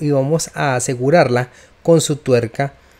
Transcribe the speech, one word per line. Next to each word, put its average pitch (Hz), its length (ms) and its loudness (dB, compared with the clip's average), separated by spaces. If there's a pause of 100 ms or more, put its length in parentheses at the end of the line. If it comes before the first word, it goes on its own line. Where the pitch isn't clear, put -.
y 147 100 -2
vamos 143 440 -2
a 147 200 -2
asegurarla 127 720 0 (340)
con 165 180 4
su 143 160 -4
tuerca 123 560 -2 (260)